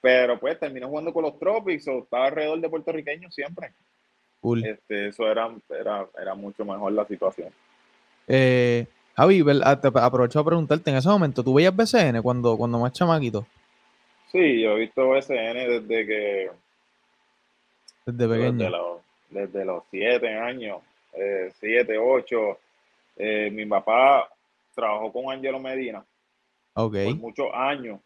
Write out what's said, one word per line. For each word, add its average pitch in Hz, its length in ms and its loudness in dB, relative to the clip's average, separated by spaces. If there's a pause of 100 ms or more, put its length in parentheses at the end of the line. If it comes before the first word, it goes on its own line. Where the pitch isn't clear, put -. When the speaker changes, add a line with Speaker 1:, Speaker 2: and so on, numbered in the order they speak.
Speaker 1:
Pero 127 380 4
pues 147 200 -4
terminé 135 280 -10
jugando 151 260 -6
con 165 100 -2
los 147 160 -4
Tropics, 185 500 -4
o 131 120 -4
estaba 123 260 -2
alrededor 156 340 -2
de 165 80 -4
puertorriqueños 160 680 -8
siempre. 147 380 -12 (680)
Speaker 2:
Cool. 117 240 -2
Speaker 1:
Este, 104 440 -6
eso 110 200 -4
era, 113 220 0 (200)
era, 101 360 -6 (140)
era 95 140 -8
mucho 101 300 -10
mejor 101 280 -6
la 104 120 0
situación. 95 460 -6 (760)
Speaker 2:
Eh, 123 600 4 (280)
Javi, 180 280 6
vel-, 143 220 4
ah, 135 160 6
te, 139 140 4
aprovecho 123 460 4
a 147 40 2
preguntarte, 160 460 0
en 135 60 2
ese 131 120 2
momento, 160 360 2
¿tú 131 100 2
veías 180 220 6
B 226 100 4
C 233 220 4
N 117 120 0
cuando, 120 360 2
cuando 120 220 0
más 123 140 0
chamaquito? 135 540 0 (840)
Speaker 1:
Sí, 151 280 4
yo 110 120 2
he 107 80 0
visto 131 300 0
B 135 120 4
C 135 140 -4
N 117 320 -4
desde 113 380 -2
que 101 440 -2 (1600)
Speaker 2:
Desde 120 220 0
pequeño. 117 240 2
Speaker 1:
desde 110 180 0
los, 87 300 -4 (300)
desde 98 340 -6
los 90 260 -6
siete 110 440 -2
años, 113 460 -8 (320)
eh, 98 480 -4
siete, 113 360 0
ocho. 117 640 0 (580)
Eh, 107 360 -4
mi 107 140 -10
papá 117 600 4 (460)
trabajó 107 380 -4
con 131 180 -8
Angelo 135 300 -6
Medina 131 420 -8 (720)
Speaker 2:
Ok. 107 200 -2 (100)
Speaker 1:
por 120 120 -2
muchos 123 360 -8
años. 123 540 -6